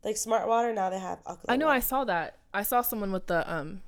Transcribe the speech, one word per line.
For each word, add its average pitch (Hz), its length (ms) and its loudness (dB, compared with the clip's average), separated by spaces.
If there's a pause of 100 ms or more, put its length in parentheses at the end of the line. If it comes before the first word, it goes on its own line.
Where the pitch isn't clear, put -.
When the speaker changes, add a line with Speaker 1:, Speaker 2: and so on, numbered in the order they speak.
Speaker 1:
Like 214 140 -2
Smart 220 320 0
Water, 233 240 2
now 190 160 0
they 185 100 -2
have 180 280 -6
alkaline - 280 0
Speaker 2:
I - 40 4
know, 311 80 2
Speaker 1:
water. 294 100 6
Speaker 2:
I 247 40 2
saw 262 240 0
that. 175 340 -2 (160)
I 202 80 0
saw 247 180 2
someone 208 320 -2
with 185 140 -4
the, 170 260 0
um, 160 360 -6